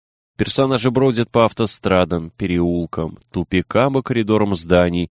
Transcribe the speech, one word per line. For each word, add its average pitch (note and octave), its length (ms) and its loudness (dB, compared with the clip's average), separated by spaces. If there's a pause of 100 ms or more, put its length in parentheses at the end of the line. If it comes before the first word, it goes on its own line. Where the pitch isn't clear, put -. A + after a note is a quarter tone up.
(360)
Персонажи C3 540 0
бродят B2 400 0
по A#2 140 4
автострадам, F2+ 920 0
переулкам, F2 840 -2 (120)
тупикам G#2+ 680 0
и C3 60 0
коридорам G#2+ 540 0
зданий, F2 580 2